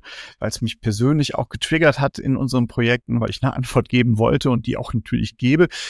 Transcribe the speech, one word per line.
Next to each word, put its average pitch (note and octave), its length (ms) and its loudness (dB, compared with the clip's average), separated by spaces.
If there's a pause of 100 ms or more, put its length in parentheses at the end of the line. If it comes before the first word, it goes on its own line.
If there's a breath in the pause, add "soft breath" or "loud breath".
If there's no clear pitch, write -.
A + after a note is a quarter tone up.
(380 loud breath)
weil - 120 -6
es - 120 -8
mich A2+ 180 -4
persönlich C3 540 0
auch - 160 -6
getriggert D#3 500 2
hat C#3 200 -2
in C3 180 0
unseren B2 300 0
Projekten, A#2+ 520 0
weil A2+ 120 -2
ich - 100 -10
eine C3 140 -2
Antwort - 340 -2
geben A#2+ 300 4
wollte B2 320 2
und A2+ 160 -2
die G#2 100 -2
auch - 160 -10
natürlich A2+ 440 -4
gebe. D3+ 320 4 (200 loud breath)